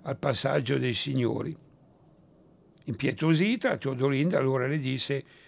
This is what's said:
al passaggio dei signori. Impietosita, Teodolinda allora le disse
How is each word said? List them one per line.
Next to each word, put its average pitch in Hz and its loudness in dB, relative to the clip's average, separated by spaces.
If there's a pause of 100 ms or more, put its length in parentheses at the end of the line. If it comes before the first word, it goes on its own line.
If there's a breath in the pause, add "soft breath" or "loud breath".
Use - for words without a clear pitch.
al 139 -6
passaggio 139 0
dei 127 0
signori. 120 -2 (1300)
Impietosita, 160 2
Teodolinda 135 0
allora 131 2
le 156 0
disse 131 -2 (240 soft breath)